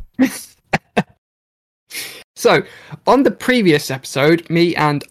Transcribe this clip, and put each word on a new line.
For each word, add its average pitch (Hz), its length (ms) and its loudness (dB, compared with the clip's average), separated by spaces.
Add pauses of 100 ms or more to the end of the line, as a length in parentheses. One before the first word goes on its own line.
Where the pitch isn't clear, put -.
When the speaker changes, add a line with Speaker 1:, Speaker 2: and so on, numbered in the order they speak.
(200)
Speaker 1:
<laughs> 262 80 4 (2000)
Speaker 2:
So, 175 260 2 (460)
on 254 160 4
the 247 80 2
previous 208 580 0
episode, 143 580 0
me 170 280 0
and 147 340 0